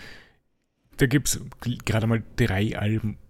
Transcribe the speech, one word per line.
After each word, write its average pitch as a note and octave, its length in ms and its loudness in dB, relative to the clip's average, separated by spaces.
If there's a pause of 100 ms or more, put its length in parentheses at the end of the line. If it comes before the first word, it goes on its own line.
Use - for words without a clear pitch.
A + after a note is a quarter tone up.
(1000)
da C#3+ 80 6
gibt's C3 340 2 (200)
gl-, B2 240 -4
gerade A2 220 2
mal A2+ 160 2 (140)
drei G#2 420 0
Alben, G#2+ 400 -2 (120)